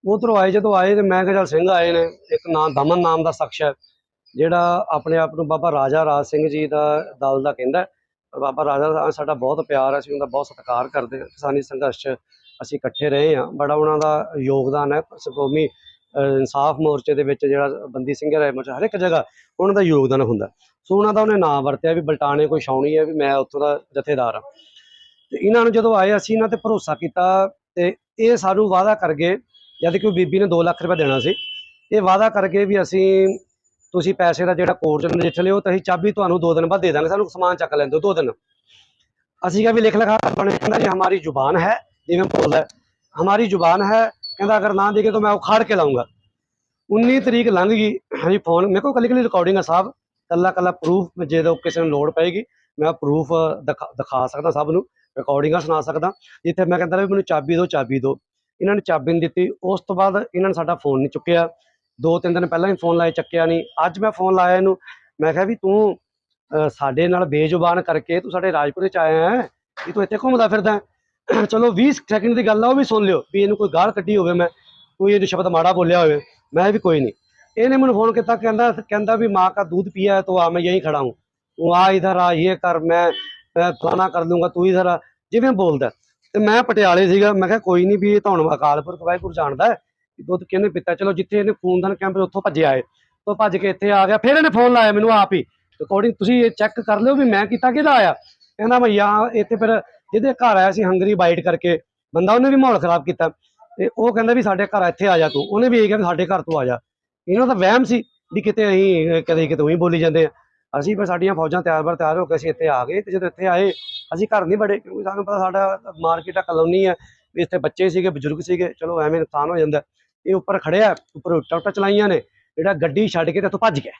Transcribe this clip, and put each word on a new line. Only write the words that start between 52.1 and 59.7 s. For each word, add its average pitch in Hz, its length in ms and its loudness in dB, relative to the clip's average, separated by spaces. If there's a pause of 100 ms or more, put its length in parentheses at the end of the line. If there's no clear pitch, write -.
ਪਏਗੀ 175 320 -2 (340)
ਮੈਂ 156 160 0
ਪ੍ਰੂਫ 147 340 -2 (360)
ਦਿਖਾ, - 340 -8
ਦਿਖਾ 127 300 -4
ਸਕਦਾ 147 240 -4
ਸਭ 147 180 -2
ਨੂੰ, 175 160 -2 (320)
ਰਿਕਾਰਡਿੰਗਾਂ 143 440 -2
ਸੁਣਾ 151 200 -2
ਸਕਦਾ। 160 300 -6 (340)
ਜਿੱਥੇ 170 200 -2
ਮੈਂ 180 120 0
ਕਹਿੰਦਾ 180 200 -2
ਵੀ 196 60 0
"ਮੈਨੂੰ 196 200 -2
ਚਾਬੀ 151 300 -2
ਦਿਓ, 175 120 2
ਚਾਬੀ 135 340 -4
ਦਿਓ", 135 160 -2 (460)
ਇਹਨਾਂ 196 140 0
ਨੇ 196 100 -2
ਚਾਬੀ 160 260 -2
ਨਹੀਂ 165 100 0
ਦਿੱਤੀ। 180 280 -2 (140)
ਉਸ 185 180 -4